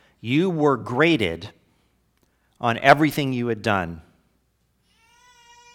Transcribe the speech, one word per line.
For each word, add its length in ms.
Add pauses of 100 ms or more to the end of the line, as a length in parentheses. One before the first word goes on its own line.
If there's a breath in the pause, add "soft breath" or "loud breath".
(200)
you 300
were 280
graded 720 (1080)
on 200
everything 540
you 140
had 140
done 400 (1700)